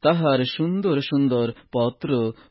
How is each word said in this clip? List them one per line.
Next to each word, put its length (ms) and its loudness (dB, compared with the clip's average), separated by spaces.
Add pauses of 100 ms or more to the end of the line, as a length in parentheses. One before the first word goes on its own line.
তাহার 420 2
সুন্দর 560 -2
সুন্দর 520 0 (200)
পত্র 600 -2 (180)